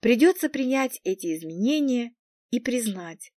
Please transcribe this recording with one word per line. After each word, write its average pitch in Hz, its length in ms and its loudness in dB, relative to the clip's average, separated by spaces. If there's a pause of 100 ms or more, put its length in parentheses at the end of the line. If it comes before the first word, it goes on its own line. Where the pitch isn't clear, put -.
Придется 277 480 4
принять 262 560 -2
эти 185 300 -4
изменения 240 800 -2 (360)
и 240 100 -2
признать 208 760 -6